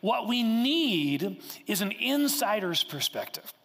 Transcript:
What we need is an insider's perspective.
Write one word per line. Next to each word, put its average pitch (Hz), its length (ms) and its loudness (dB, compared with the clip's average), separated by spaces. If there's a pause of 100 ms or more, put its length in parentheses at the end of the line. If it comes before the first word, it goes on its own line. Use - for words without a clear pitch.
What 214 260 0
we 240 140 2
need 220 1000 2 (240)
is 208 140 0
an 196 100 -2
insider's 214 920 0
perspective. - 680 -6 (120)